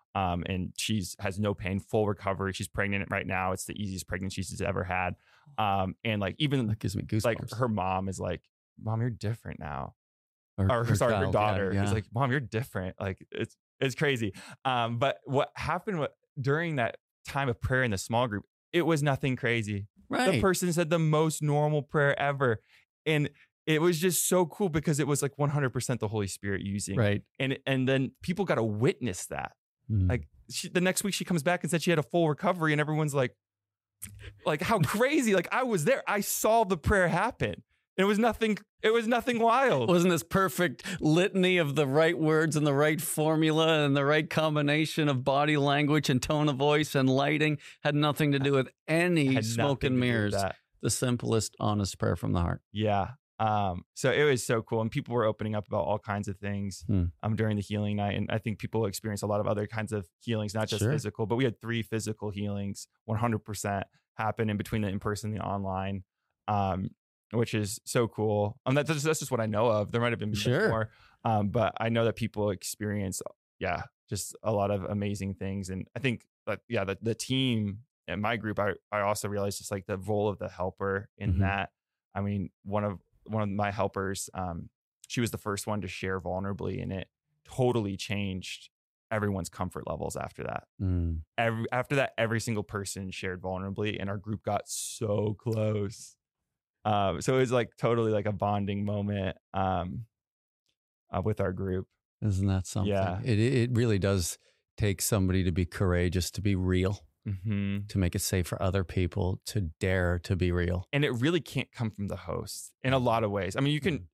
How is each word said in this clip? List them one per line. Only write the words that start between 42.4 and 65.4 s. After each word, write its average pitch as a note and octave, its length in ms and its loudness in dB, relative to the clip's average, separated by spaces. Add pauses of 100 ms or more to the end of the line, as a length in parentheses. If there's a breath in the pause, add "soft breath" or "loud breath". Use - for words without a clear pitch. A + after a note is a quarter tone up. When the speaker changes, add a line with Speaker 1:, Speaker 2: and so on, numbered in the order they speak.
Speaker 2:
and D3+ 100 2
the D3 100 4
right D#3 260 4
formula D#3 840 4
and C#3 120 4
the C#3 80 2
right D3+ 260 2
combination D3+ 800 2
of C3 160 0
body D3 320 4
language C#3+ 520 4
and C3 140 2
tone D3+ 260 2
of C#3+ 60 2
voice D3 400 2
and C3 160 4
lighting? D3 480 2 (240 loud breath)
Had D3 140 0
nothing D3 360 2
to C#3 60 2
do C#3 140 2
with C3 160 4 (180)
any D#3+ 480 4
Speaker 1:
Had A2 100 2
Speaker 2:
smoke A#2 380 0
Speaker 1:
nothing C3 120 2
Speaker 2:
and B2+ 80 2
Speaker 1:
to B2 40 2
do B2 60 2
with - 20 4
Speaker 2:
mirrors. G#2 200 2
Speaker 1:
that. G2 220 -2 (240)
Speaker 2:
The A#2 100 -2
simplest, A#2 680 0
honest G#2 400 0
prayer G#2 160 0
from G#2+ 200 -2
the F2 60 2
heart. E2+ 300 -2
Speaker 1:
Yeah. G2+ 420 0 (280)
Um, G#2 420 0 (120)
so C3 180 0
it A#2 100 4
was C#3 240 2
so A2+ 160 0
cool. A2+ 180 -2
And A2+ 120 -2
people B2+ 200 -4
were A#2+ 120 2
opening G#2+ 320 -2
up G#2 100 -4
about G#2 180 0
all G2+ 140 0
kinds G2+ 300 -4
of F#2+ 100 -6
things, G2+ 480 -6
Speaker 2:
Hmm. F#2+ 200 2 (180)
Speaker 1:
um, A2 100 0
during G#2+ 220 0
the G#2 60 0
healing G#2 340 -2
night. G2+ 200 -2
And G2+ 140 -4
I A2 80 0
think G#2 220 -6
people A2 260 -2
experienced G2+ 380 -6
a - 20 -2
lot G#2 140 0
of G2 80 -2
other G#2 180 0
kinds A2 260 -8
of G#2 140 -4 (140)
healings, G#2+ 340 -4
not A2 140 -2
just G2+ 160 -2
Speaker 2:
Sure. A#2+ 80 2
Speaker 1:
physical, A2+ 340 -4
but G#2 80 -2
we B2+ 80 2
had A#2+ 180 0
three A2+ 220 -4
physical G#2+ 480 -6
healings, G2+ 560 -6 (200)
one A2 120 -2
hundred A2 220 0
percent G2+ 480 -4 (260)
happen A2 360 -2
in G#2 60 0
between G#2+ 260 -2
the G#2 60 -2
in-person G#2 440 -4
and G2 80 -6